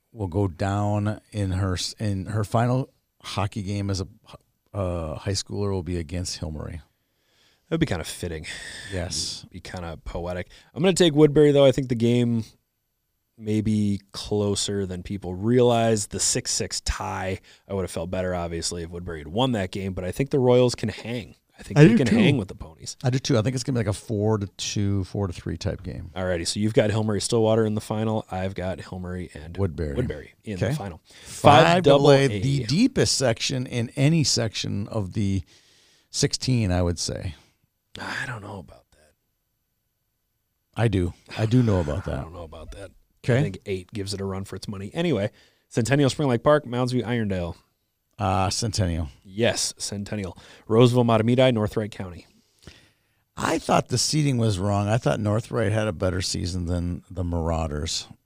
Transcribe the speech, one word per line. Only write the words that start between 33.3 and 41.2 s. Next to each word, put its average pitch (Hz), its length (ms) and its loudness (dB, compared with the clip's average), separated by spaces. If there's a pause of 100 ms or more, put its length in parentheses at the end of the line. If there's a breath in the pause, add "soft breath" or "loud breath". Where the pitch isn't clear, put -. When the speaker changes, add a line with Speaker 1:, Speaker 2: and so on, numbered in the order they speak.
Speaker 1:
in 120 300 -4
any 151 280 4
section 107 640 -2
of 95 260 -4
the 98 280 0 (680 soft breath)
sixteen, 120 600 0
I 90 120 2
would 87 180 0
say. 80 340 -6 (640 soft breath)
Speaker 2:
I - 260 -8
don't 117 160 -10
know 101 160 -12
about - 340 -20
that. - 200 -20 (1600)
Speaker 1:
I 117 120 2
do. 92 260 0 (240)